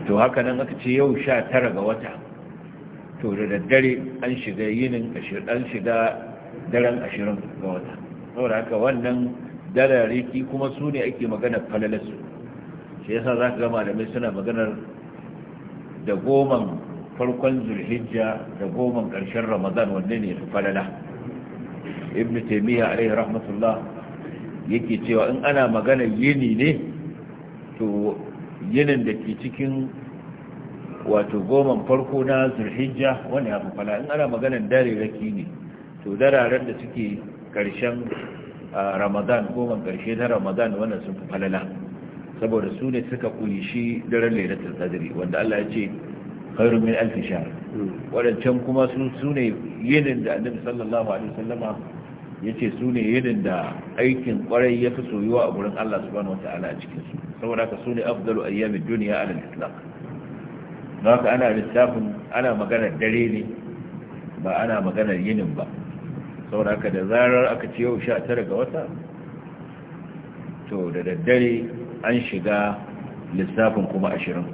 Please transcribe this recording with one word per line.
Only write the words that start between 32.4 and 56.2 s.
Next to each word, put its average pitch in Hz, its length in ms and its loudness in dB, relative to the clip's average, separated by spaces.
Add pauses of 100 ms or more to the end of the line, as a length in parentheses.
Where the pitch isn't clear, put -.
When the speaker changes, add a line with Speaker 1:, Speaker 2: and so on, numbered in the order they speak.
Speaker 1:
Zulhijja, 127 800 0
wannan 127 180 0
ya 104 120 0
fi 95 120 -6
falala. 104 320 -4
In 147 80 -6
ana 147 160 2
maganar 120 400 0
dararraki 110 640 2
ne, 95 140 -4 (540)
to, 101 180 -4
dararen 127 500 6
da 113 80 -4
suke 104 460 -4 (320)
ƙarshen, 120 500 0 (680)
a, 98 280 0
Ramadan, 101 560 2
goman 120 300 0
ƙarshe 92 340 -4
na 120 100 0
Ramadan, 104 460 2
wannan 104 320 -2
sun 95 100 -6
fi 92 120 -12
falala. 95 400 -2 (720)
Saboda 110 360 0
su 131 140 -2
ne 123 160 0
suka 123 240 -2
kunshi 113 800 -2
daren 117 240 4
Lailatul 92 400 -2
Qadri, 87 400 -4
wanda 87 260 -2
Allah 104 220 2
ya 101 80 -4
ce, 104 200 -2 (680)
"Khairun 113 260 6
min 113 120 4
alfi 110 340 2
shahr." 85 160 0 (240)
Speaker 2:
Hmm. 101 420 -4
Speaker 1:
Waɗancan 120 540 4
kuma 127 240 4
su, 131 220 -2 (100)
su 139 80 0
ne 127 240 2 (240)
yinin 131 480 4
da 101 160 0
Annabi 117 240 -4
sallallahu 117 400 0
alaihi 104 320 -2
wasallama 113 400 -4 (640)
ya 101 180 -4
ce 110 220 0
su 127 100 2
ne 123 100 2
yinin 113 440 2
da 90 320 -2 (180)
aikin 127 560 2
ƙwarai 123 240 6
ya 120 160 2
fi 120 140 -4
soyuwa 107 460 2
a - 40 -2
gurin 101 240 -2
Allah 107 240 -2
subhanahu 95 320 -4